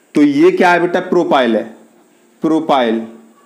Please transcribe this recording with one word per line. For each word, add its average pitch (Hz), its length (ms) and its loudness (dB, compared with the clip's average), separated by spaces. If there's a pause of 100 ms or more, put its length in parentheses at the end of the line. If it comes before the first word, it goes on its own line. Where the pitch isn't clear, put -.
(160)
तो 151 60 2
ये 147 300 2
क्या 185 200 2
है 170 100 2
बेटा? 175 180 -2
Propyle 156 560 0
है, - 220 -8 (640)
Propyle। 139 680 -2 (380)